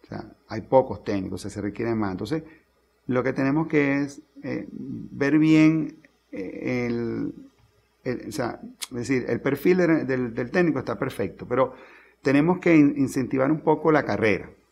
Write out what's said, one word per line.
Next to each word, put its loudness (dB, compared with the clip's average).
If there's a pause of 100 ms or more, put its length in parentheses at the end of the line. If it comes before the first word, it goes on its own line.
O -20
sea, -12 (240)
hay -8
pocos 0
técnicos, -4
o -14
sea, -10
se -10
requieren -4
más. -2
Entonces, -6 (640)
lo 0
que -2
tenemos 0
que 0
es, -10 (200)
eh, -8
ver -2
bien, 4 (340)
eh, -6
el, -4 (720)
el, -6
o -12
sea, -6 (300)
es -12
decir, -2
el -2
perfil 2
de, 4
del, -2
del -4
técnico 2
está -6
perfecto, -6
pero 0 (480)
tenemos 4
que 6
in-, 6
incentivar 0
un 0
poco 2
la 4
carrera. 0 (220)